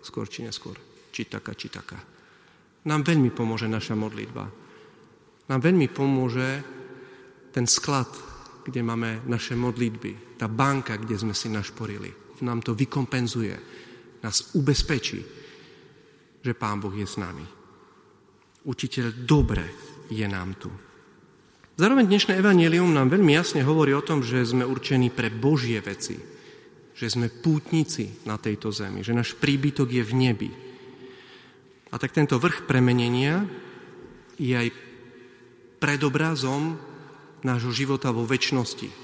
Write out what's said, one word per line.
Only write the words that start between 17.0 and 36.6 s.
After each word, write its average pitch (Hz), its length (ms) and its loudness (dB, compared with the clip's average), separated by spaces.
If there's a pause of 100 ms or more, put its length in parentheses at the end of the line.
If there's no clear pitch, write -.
s - 160 -8
nami. 85 240 -10 (1200)
Učiteľ, 123 560 -4
dobre 117 480 4 (400)
je 110 160 -4
nám 95 320 -6
tu. - 160 -12 (1040)
Zároveň 220 320 6
dnešné 190 320 4
evanjelium 175 480 6
nám 135 240 4
veľmi 170 240 8
jasne 160 240 0
hovorí 143 320 4
o 143 80 2
tom, 147 240 0
že 127 160 2
sme 123 240 2
určení 127 480 2
pre 117 160 -2
Božie 117 480 2
veci. - 400 -6 (800)
Že - 80 -6
sme 117 240 0
pútnici 147 960 0
na 107 160 -6
tejto 107 320 -4
zemi. 98 320 -6
Že 117 80 0
náš 120 240 0
príbytok 139 560 0
je 127 80 2
v 110 160 -2
nebi. 123 320 2 (1400)
A 120 80 -6
tak - 160 -2
tento 139 240 4
vrch 170 240 0
premenenia 127 800 2 (960)
je 127 160 2
aj 120 160 0 (1040)
predobrazom 143 1040 0 (640)